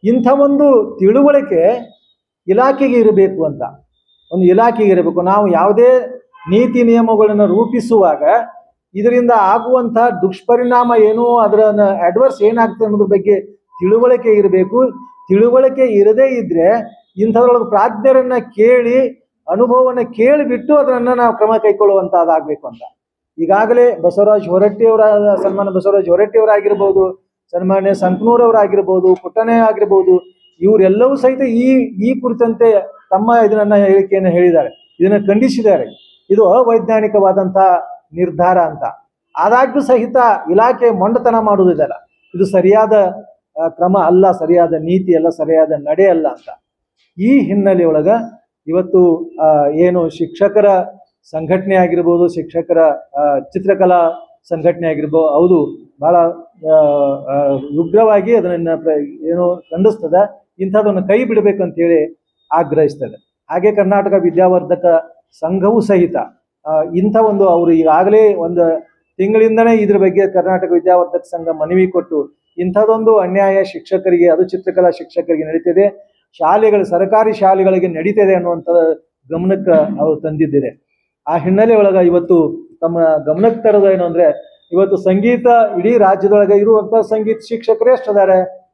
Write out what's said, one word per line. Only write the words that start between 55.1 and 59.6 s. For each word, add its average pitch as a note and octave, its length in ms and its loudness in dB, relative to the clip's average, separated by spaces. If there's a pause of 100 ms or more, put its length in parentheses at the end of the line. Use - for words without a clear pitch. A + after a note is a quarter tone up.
ಹೌದು D#3+ 600 0 (120)
ಬಹಳ, E3 160 0 (540)
ಆ, D#3 60 4 (580)
ಆ, C#3+ 180 0 (280)
ಉಗ್ರವಾಗಿ G#3 560 2
ಅದನ್ನ F3 400 -2
ಪ್ರ-, D#3 500 -6
ಏನು F3 440 -4